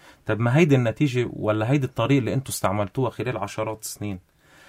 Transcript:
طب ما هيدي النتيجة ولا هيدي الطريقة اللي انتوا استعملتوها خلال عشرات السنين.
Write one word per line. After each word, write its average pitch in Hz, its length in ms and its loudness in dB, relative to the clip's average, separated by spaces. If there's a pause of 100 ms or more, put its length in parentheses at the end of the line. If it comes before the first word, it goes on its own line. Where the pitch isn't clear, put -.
(260)
طب 107 140 -2
ما 120 180 2
هيدي 156 180 6
النتيجة 123 580 0
ولا 107 380 -2
هيدي 139 140 2
الطريقة 123 340 2
اللي 110 140 -2
انتوا 131 200 -4
استعملتوها 101 560 -2
خلال 110 280 -6
عشرات 110 440 -6
السنين. 101 380 -8 (500)